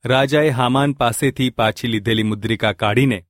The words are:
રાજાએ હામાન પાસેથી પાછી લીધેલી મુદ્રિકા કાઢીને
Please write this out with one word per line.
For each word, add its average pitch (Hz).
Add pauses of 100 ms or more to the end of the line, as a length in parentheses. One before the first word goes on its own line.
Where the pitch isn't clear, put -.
રાજાએ 139
હામાન 131
પાસેથી 127
પાછી 113
લીધેલી 110
મુદ્રિકા 107
કાઢીને 110